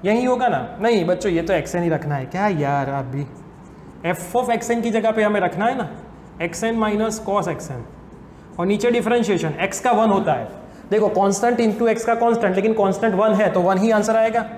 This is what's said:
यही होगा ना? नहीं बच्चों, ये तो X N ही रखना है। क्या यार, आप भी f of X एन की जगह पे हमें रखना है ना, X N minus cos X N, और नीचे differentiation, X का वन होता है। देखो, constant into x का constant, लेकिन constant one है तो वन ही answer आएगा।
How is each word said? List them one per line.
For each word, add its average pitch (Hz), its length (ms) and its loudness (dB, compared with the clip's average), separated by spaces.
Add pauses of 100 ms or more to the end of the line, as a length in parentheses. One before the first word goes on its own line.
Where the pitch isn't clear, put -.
यही 226 200 2
होगा 254 240 2
ना? 139 180 0 (140)
नहीं 214 260 4
बच्चों, 180 260 0
ये 165 100 2
तो 175 100 -2
X 160 220 -2
N 175 80 0
ही 170 60 2
रखना 151 260 -2
है। 131 120 -4
क्या 190 220 -2
यार, 143 420 0
आप 139 160 -4
भी 135 200 -6 (800)
f 175 300 -4
of 240 140 0
X 233 200 -2
एन 233 100 2
की 226 100 0
जगह 220 200 2
पे 220 120 2
हमें 208 180 2
रखना 180 260 0
है 262 120 0
ना, 180 100 -4 (540)
X 170 220 -4
N 226 140 0
minus 214 400 0
cos 196 300 -2
X - 220 -8
N, 120 140 -10 (760)
और 175 80 0
नीचे 208 240 2
differentiation, 214 720 0
X 196 200 -4
का 254 120 2
वन 220 180 4
होता 190 220 2
है। 117 240 -4 (340)
देखो, 214 180 2
constant 196 520 2
into 220 280 2
x 220 160 0
का 233 100 2
constant, 226 420 2
लेकिन 214 160 2
constant 202 420 2
one 196 200 4
है 202 180 4
तो 185 80 2
वन 190 180 2
ही 220 120 4
answer 214 260 2
आएगा। 226 280 2 (140)